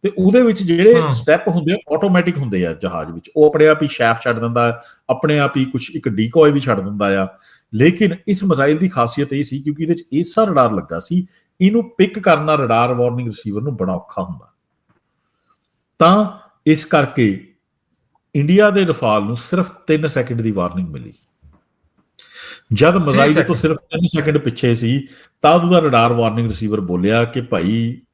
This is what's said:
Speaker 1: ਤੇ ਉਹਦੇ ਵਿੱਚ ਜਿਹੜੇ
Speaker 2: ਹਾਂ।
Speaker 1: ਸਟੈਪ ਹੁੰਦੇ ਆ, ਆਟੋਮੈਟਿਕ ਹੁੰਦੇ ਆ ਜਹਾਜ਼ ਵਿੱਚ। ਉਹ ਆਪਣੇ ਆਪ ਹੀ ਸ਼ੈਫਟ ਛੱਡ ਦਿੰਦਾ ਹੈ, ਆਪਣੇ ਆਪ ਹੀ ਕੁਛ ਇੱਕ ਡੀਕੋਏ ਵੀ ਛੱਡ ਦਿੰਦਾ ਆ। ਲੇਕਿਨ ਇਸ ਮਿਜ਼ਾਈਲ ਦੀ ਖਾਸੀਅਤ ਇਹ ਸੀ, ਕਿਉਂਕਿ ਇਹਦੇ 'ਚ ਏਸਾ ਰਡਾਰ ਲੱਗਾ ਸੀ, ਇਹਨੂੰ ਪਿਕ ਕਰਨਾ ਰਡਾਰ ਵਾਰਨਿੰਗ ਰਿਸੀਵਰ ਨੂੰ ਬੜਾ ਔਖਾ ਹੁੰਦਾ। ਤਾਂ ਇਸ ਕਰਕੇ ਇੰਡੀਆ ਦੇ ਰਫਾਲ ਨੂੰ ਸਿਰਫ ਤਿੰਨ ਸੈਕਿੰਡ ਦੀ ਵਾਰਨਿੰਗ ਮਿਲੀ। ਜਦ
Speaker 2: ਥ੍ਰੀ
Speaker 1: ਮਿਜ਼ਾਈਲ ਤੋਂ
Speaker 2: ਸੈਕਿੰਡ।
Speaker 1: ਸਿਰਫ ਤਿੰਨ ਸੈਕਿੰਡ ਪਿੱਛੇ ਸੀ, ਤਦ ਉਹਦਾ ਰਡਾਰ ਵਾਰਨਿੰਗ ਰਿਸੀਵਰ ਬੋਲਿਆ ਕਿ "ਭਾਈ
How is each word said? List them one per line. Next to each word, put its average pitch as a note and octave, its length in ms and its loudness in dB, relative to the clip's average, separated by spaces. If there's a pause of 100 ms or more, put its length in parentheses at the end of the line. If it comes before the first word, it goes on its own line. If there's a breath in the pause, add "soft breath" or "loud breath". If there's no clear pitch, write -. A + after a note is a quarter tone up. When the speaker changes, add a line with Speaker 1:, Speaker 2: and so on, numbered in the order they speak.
Speaker 1:
ਤੇ G3+ 160 -4
ਉਹਦੇ G3 240 4
ਵਿੱਚ A3 220 0
ਜਿਹੜੇ F#3 380 4
Speaker 2:
ਹਾਂ। D3 120 0
Speaker 1:
ਸਟੈਪ D3 340 0
ਹੁੰਦੇ E3+ 260 -2
ਆ, G#3 40 -2 (160)
ਆਟੋਮੈਟਿਕ F3 440 0
ਹੁੰਦੇ G2 280 -2
ਆ E2 80 -6
ਜਹਾਜ਼ E2 380 -8
ਵਿੱਚ। E2 240 -16
ਉਹ D3+ 120 6
ਆਪਣੇ D3+ 200 4
ਆਪ D3+ 140 2
ਹੀ D3 60 -2
ਸ਼ੈਫਟ A#2 360 -2
ਛੱਡ A#2 160 -2
ਦਿੰਦਾ A#2 280 -2
ਹੈ, A2+ 120 -4 (300 loud breath)
ਆਪਣੇ D3 300 0
ਆਪ C#3 180 -2
ਹੀ C3 80 0
ਕੁਛ - 300 -8
ਇੱਕ C#3+ 140 -6
ਡੀਕੋਏ A#2+ 420 2
ਵੀ C#3+ 80 0
ਛੱਡ A#2+ 200 -2
ਦਿੰਦਾ G2 440 -2
ਆ। F#2+ 40 -4 (460 soft breath)
ਲੇਕਿਨ F3 420 2 (120)
ਇਸ G3 160 -2
ਮਿਜ਼ਾਈਲ D3+ 340 2
ਦੀ F#3 100 0
ਖਾਸੀਅਤ C#3 460 -2
ਇਹ C#3+ 100 -2
ਸੀ, C3+ 180 -8
ਕਿਉਂਕਿ D3 220 -6
ਇਹਦੇ E3 100 -2
'ਚ E3+ 100 -6 (100)
ਏਸਾ E3+ 300 -2
ਰਡਾਰ C#3 280 2
ਲੱਗਾ E2+ 280 -6
ਸੀ, F3+ 280 -4 (340 soft breath)
ਇਹਨੂੰ A3 360 2
ਪਿਕ G3 220 0
ਕਰਨਾ D3+ 360 2
ਰਡਾਰ B2+ 380 2
ਵਾਰਨਿੰਗ B2 340 -2
ਰਿਸੀਵਰ G#2 340 -8
ਨੂੰ C3 160 -8
ਬੜਾ F#2 160 -4
ਔਖਾ F#2 300 -8
ਹੁੰਦਾ। - 300 -14 (1500)
ਤਾਂ F#3+ 400 2 (260)
ਇਸ D#3 200 2
ਕਰਕੇ B2 680 0 (840)
ਇੰਡੀਆ F3+ 340 4
ਦੇ G3 160 0
ਰਫਾਲ A2 380 0
ਨੂੰ A#2 140 -6
ਸਿਰਫ F3+ 340 -4 (160)
ਤਿੰਨ D#3 200 0
ਸੈਕਿੰਡ B2 340 -4
ਦੀ A2 100 -2
ਵਾਰਨਿੰਗ F2+ 380 -4
ਮਿਲੀ। B1 240 -14 (1600 loud breath)
ਜਦ D3+ 200 4
Speaker 2:
ਥ੍ਰੀ F#3 100 2
Speaker 1:
ਮਿਜ਼ਾਈਲ C#3 240 2
ਤੋਂ D3+ 140 2
Speaker 2:
ਸੈਕਿੰਡ। D#3+ 160 -2
Speaker 1:
ਸਿਰਫ D#3 200 0
ਤਿੰਨ E3 300 -4
ਸੈਕਿੰਡ D3 300 0
ਪਿੱਛੇ A#2+ 360 -2
ਸੀ, A#2 340 -2 (340 loud breath)
ਤਦ E3 220 4
ਉਹਦਾ F3 160 4
ਰਡਾਰ A#2+ 340 2
ਵਾਰਨਿੰਗ A#2 340 0
ਰਿਸੀਵਰ G#2+ 320 -4
ਬੋਲਿਆ F#2+ 440 0
ਕਿ A#2 180 -6
"ਭਾਈ A2+ 600 -4 (120)